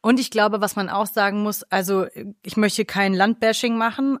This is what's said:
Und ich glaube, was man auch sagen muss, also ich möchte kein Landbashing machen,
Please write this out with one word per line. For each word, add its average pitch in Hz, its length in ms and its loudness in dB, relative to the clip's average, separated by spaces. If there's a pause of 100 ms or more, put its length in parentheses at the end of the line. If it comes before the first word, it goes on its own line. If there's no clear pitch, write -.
Und 247 200 4
ich - 100 -4
glaube, 214 300 2
was 202 160 -2
man 196 120 -2
auch 202 180 -2
sagen 202 360 0
muss, 208 220 -4
also 190 420 0 (360)
ich - 140 -12
möchte 214 280 2
kein 196 280 0
Landbashing 220 640 2
machen, 254 440 0